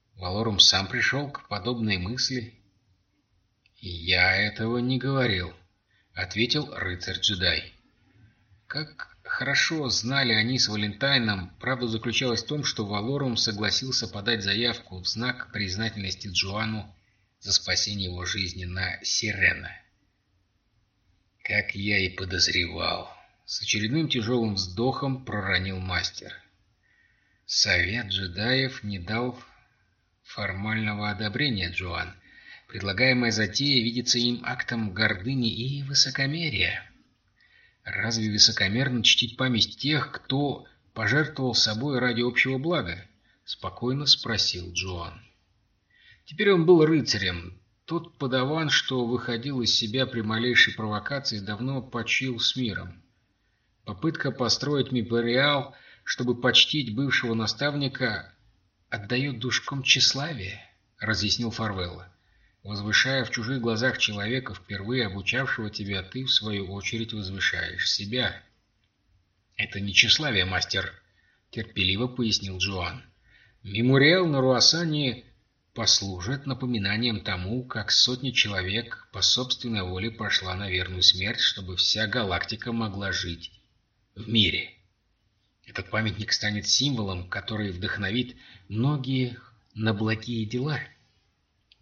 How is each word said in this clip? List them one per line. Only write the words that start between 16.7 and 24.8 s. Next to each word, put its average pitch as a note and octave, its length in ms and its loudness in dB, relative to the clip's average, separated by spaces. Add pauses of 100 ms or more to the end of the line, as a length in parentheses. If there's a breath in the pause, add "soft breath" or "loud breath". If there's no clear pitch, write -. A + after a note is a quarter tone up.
за G2 140 -2
спасение - 520 0
его F2 200 -6
жизни F#2+ 400 -6
на F2+ 380 -4
Сирена. G2 680 0 (1700)
"Как G#2 320 0
я G2+ 240 0
и F#2+ 100 2
подозревал", — F2 1080 -2 (300)
с - 160 -8
очередным B2+ 480 0
тяжелым A2+ 460 2
вздохом B2 680 -2